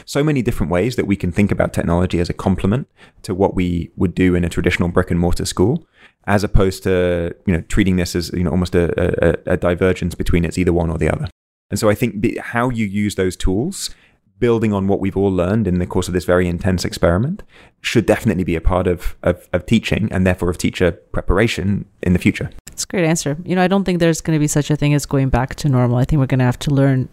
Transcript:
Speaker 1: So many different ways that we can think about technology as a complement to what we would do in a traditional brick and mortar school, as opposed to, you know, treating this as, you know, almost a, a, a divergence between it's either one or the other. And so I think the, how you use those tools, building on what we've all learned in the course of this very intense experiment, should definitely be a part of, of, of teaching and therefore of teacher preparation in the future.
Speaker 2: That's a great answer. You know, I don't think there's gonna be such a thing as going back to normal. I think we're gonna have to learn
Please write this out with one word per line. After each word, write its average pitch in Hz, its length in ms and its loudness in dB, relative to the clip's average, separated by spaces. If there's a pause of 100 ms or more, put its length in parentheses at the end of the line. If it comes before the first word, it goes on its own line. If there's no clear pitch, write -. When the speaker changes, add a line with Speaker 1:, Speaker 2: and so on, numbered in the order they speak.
Speaker 1:
So 139 180 -2
many 147 180 0
different 92 300 -2
ways 98 240 0
that 95 100 -2
we 98 120 0
can 90 160 -4
think 101 180 2
about - 220 -2
technology 87 460 0
as 85 100 -2
a - 40 -4
complement 101 540 -2 (360)
to 95 120 -6
what 92 200 0
we 90 420 -2
would 90 180 0
do 92 200 4
in 87 100 0
a 82 40 0
traditional 87 380 0
brick 87 240 0
and 85 80 0
mortar 87 260 0
school, 110 400 0 (420)
as 101 180 2
opposed 95 380 2
to, 87 520 0 (100)
you 95 80 2
know, 80 140 0
treating 95 300 2
this 85 180 -2
as, 85 180 -4
you 90 120 -2
know, 71 60 0
almost 90 220 -2
a, 87 120 4 (640)
a, 90 40 2
a 87 40 0
divergence 87 580 0
between 85 300 0
it's - 120 -6
either 87 160 2
one 85 160 0
or 82 80 -4
the 80 140 0
other. - 160 -4 (420)
And 101 80 -4
so 110 120 2
I 104 60 2
think 104 260 -4
the, - 200 -8
how 120 280 -2
you 113 160 -2
use 104 300 -2
those 92 200 -2
tools, 113 540 -2 (500)
building 117 320 2
on 98 160 0
what 98 140 0
we've 95 160 -2
all 98 140 2
learned 95 360 0
in 90 120 0
the 87 80 -2
course 92 200 -2
of 87 60 -6
this 87 120 -2
very 90 220 2
intense 87 380 -2
experiment, 95 580 -2 (380)
should - 240 0
definitely 95 400 0
be 85 100 -2
a 80 60 -2
part 92 260 2
of, - 360 -4
of, - 280 -2
of 87 140 -2
teaching - 460 0
and 92 140 0
therefore 90 240 0
of 87 80 -4
teacher 90 340 0
preparation 101 920 -2 (160)
in 90 120 2
the 90 60 4
future. - 300 0 (160)
Speaker 2:
That's - 180 -12
a - 40 -14
great 180 180 -2
answer. 156 400 -2
You 175 100 -2
know, 185 80 2
I 185 60 2
don't 196 160 2
think 180 140 0
there's 165 200 2
gonna 160 200 0
be 147 80 2
such 147 220 0
a 151 60 2
thing 147 180 2
as 143 120 0
going 135 240 0
back 123 260 0
to - 140 -2
normal. 123 280 2
I 123 60 2
think 156 160 2
we're 131 60 2
gonna 131 180 2
have 123 160 0
to - 140 -2
learn 135 400 2